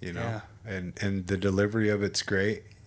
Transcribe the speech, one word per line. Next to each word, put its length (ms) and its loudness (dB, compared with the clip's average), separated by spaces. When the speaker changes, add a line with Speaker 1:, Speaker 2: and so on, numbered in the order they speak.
Speaker 1:
you 120 -8
know, 80 -6
Speaker 2:
Yeah. 200 -4
Speaker 1:
and, 260 -6
and 240 0
the 100 2
delivery 540 4
of 120 2
it's 200 0
great. 400 0